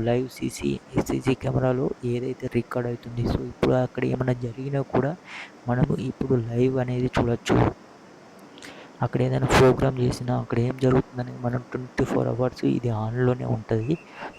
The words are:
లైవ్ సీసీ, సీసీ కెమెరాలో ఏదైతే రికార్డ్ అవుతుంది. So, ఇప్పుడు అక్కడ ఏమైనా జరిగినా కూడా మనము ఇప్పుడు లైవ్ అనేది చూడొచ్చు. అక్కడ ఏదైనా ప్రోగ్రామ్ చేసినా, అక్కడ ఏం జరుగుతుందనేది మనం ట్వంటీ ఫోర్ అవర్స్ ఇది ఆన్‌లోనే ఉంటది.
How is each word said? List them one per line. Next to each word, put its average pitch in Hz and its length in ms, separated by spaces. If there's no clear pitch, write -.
లైవ్ 123 280
సీసీ, - 400
సీసీ 131 320
కెమెరాలో 131 540
ఏదైతే 123 500
రికార్డ్ 120 340
అవుతుంది. 120 380
So, - 160
ఇప్పుడు 127 360
అక్కడ 127 260
ఏమైనా 127 360
జరిగినా 131 460
కూడా 131 260
మనము 127 340
ఇప్పుడు 135 440
లైవ్ 123 340
అనేది 123 340
చూడొచ్చు. 120 440
అక్కడ 123 220
ఏదైనా 131 280
ప్రోగ్రామ్ 131 480
చేసినా, 123 420
అక్కడ 120 180
ఏం 123 200
జరుగుతుందనేది 127 640
మనం 123 260
ట్వంటీ 127 360
ఫోర్ 127 260
అవర్స్ 120 340
ఇది 127 320
ఆన్‌లోనే 123 500
ఉంటది. 117 480